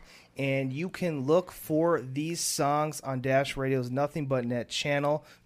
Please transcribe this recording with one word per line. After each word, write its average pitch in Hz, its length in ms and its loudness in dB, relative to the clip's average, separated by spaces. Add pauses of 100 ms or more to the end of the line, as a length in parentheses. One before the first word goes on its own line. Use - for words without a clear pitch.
(360)
and 135 360 -2
you 160 160 -4
can 160 360 -2
look 175 260 4
for 160 500 2
these 151 400 -4
songs 147 600 0
on 131 200 -4
Dash 135 360 2
Radio's 131 340 0
Nothing 143 360 -2
But 131 180 0
Net 120 240 -2
channel. 143 560 0 (220)